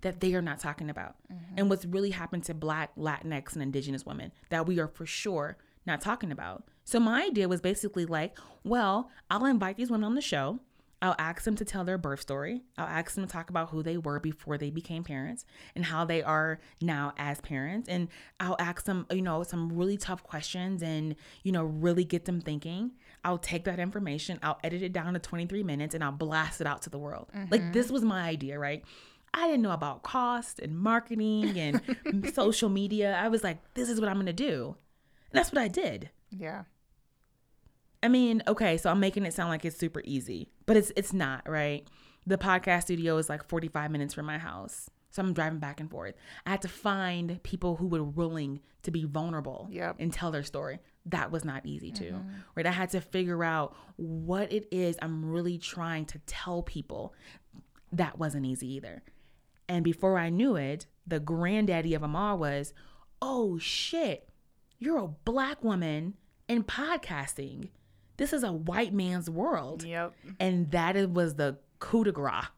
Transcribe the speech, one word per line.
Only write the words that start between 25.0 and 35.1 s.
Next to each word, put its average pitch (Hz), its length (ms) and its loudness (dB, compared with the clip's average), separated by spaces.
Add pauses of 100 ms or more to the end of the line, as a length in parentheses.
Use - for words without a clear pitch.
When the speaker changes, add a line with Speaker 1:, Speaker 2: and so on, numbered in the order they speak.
Speaker 1:
to 175 40 0
twenty-three 175 440 -4
minutes 151 320 -2
and 156 100 -2
I'll 139 80 0
blast 156 500 -2
it 156 40 0
out 147 160 -2
to 160 80 -10
the 143 80 -8
world. 147 300 -8 (220)
Like, 214 120 6
Speaker 2:
Mm-hmm. 170 100 -2
Speaker 1:
this 226 180 4
was 262 140 2
my 190 180 4
idea, 147 360 -4
right? 147 240 -4 (520)
I 330 140 4
didn't 285 140 6
know 202 100 4
about 147 300 -2
cost 240 580 0
and 156 180 -4
marketing 214 800 2
and 247 760 0
Speaker 2:
<laughs> - 20 -8
Speaker 1:
social 214 360 4
media. 202 480 2
I 208 100 2
was 220 160 4
like, 170 140 0 (160)
"This 247 160 0
is 220 100 2
what 214 80 2
I'm 196 80 2
gonna 190 160 0
do." 165 440 -2 (560)